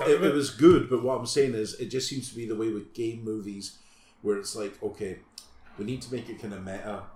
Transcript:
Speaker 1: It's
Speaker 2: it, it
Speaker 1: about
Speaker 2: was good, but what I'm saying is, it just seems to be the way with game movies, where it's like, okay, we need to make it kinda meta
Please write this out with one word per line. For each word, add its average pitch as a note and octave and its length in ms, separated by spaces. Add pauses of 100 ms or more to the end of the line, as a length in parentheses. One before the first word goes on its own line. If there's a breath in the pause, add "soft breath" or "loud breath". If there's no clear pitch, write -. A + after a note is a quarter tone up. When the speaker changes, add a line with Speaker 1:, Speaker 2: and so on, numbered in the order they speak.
Speaker 1:
It's - 20
Speaker 2:
it, D3 80
it D3 100
Speaker 1:
about D#3 140
Speaker 2:
was C#3+ 160
good, D#3+ 400
but A#2+ 120
what B2+ 160
I'm A#2+ 80
saying C3 280
is, G#2+ 200
it B2 120
just B2+ 220
seems C3+ 220
to - 40
be A#2 120
the G#2+ 100
way A2+ 160
with G#2 200
game A2+ 320
movies, G2+ 540 (440 soft breath)
where G2+ 140
it's G2+ 200
like, G#2 260
okay, G2+ 380 (580)
we G#2 60
need B2+ 180
to B2 100
make A#2+ 160
it A2 120
kinda G2+ 180
meta F#2+ 460 (120)